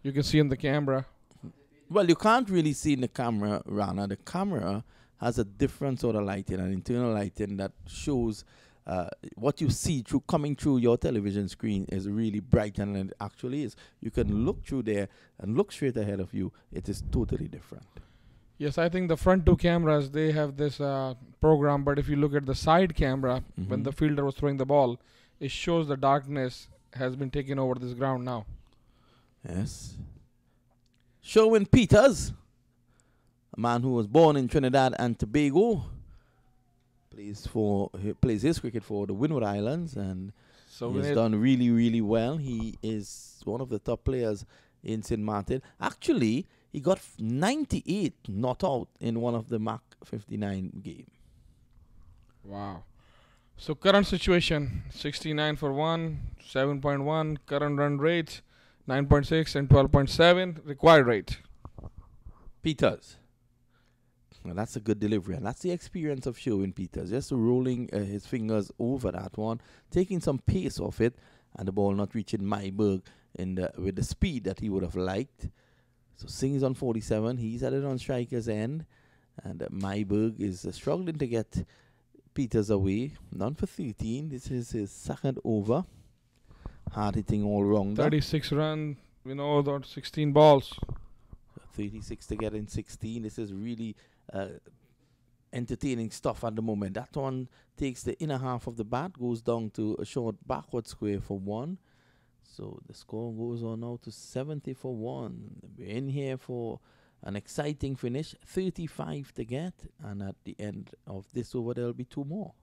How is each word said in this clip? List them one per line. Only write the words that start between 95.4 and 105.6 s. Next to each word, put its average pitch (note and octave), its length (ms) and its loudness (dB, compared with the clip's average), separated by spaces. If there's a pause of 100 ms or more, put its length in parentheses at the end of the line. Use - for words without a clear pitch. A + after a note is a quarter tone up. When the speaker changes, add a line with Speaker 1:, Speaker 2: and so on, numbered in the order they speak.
Speaker 2:
entertaining A#2+ 580 -4
stuff - 320 -6
at A2 120 -4
the A2+ 60 -4
moment. G2+ 340 -4
That A2+ 200 -10
one C3 320 -6 (300)
takes C3 260 -6
the - 160 -6
inner D3+ 180 -2
half B2+ 300 -6
of A#2 80 -10
the A2+ 100 -6
bat, C3 340 -6
goes A#2+ 220 -4
down A#2 300 -2
to G#2+ 280 -2
a G#2 60 -4
short A2+ 300 -4 (120)
backward B2+ 400 -6
square G2+ 340 -4
for G2+ 160 -6
one. A2+ 400 -6 (640)
So - 440 -14
the - 60 -20
score A2+ 400 -10
goes A#2 300 -8
on A2+ 180 -8
now A#2+ 220 -10
to A2+ 80 -14
seventy C#3+ 600 -10
for B2+ 220 -10
one. A#2 600 -10 (220)